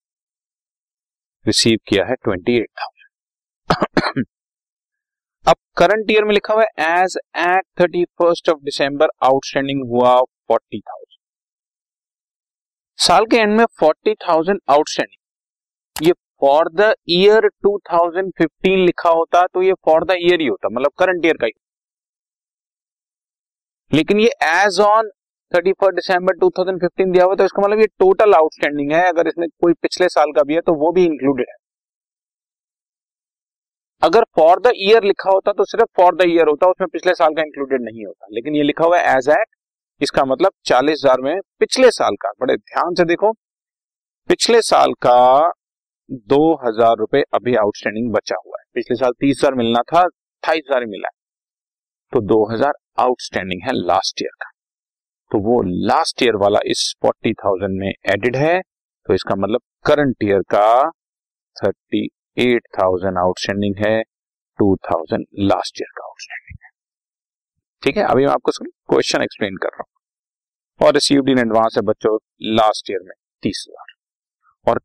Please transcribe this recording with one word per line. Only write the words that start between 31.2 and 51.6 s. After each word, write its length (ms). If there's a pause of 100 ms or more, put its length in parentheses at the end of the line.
है। 60 (2500)
अगर 220 (140)
for 180
the 160 (120)
year 200
लिखा 260
होता 220
तो 120
सिर्फ 240 (120)
for 120
the 140
year 220
होता, 180
उसमें 260
पिछले 220
साल 200
का 80
इंक्लूडेड 400
नहीं 240
होता। 240
लेकिन 240
ये 80
लिखा 220
हुआ 160
है 160
as 120
at, 160 (560)
इसका 240
मतलब 280 (120)
चालीस 400
हजार 160
में 200 (180)
पिछले 320
साल 240
का। 160 (100)
बड़े 160
ध्यान 380
से 100
देखो, 280 (960)
पिछले 340
साल 300
का 580 (600)
दो 580
हजार 280
रुपए 260 (120)
अभी 200
आउटस्टैंडिंग 580
बचा 240 (100)
हुआ 140
है। 40 (100)
पिछले 220
साल 240
तीस 200
हजार 140
मिलना 280
था, 180
अट्ठाईस 720
हजार 120
ही 40
मिला 220
है, 100 (920)